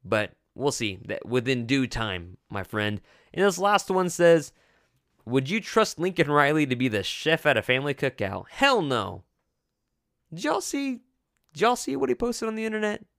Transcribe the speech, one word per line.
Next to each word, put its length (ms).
But 280
we'll 180
see 340
that 200
within 400
due 200
time, 500
my 120
friend. 380
And 100
this 140
last 320
one 180
says, 440
"Would 260
you 100
trust 380
Lincoln 320
Riley 360
to 100
be 120
the 140
chef 440
at 100
a 60
family 320
cookout?" 560
Hell 320
no. 420
Did 120
y'all 160
see, 400
did 80
y'all 160
see 200
what 120
he 60
posted 340
on 60
the 100
internet? 400